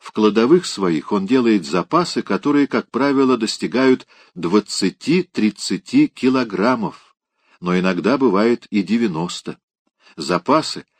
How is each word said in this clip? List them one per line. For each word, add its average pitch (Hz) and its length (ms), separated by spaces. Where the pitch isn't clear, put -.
в - 100
кладовых 113 560
своих 85 460
он 98 120
делает 113 400
запасы, 110 580
которые, 143 440
как 117 240
правило, 131 460
достигают 120 720
двадцати-тридцати 165 1700
килограммов, 117 1040
но 90 180
иногда 92 400
бывает 113 520
и 104 120
девяносто. 90 720
Запасы, 92 680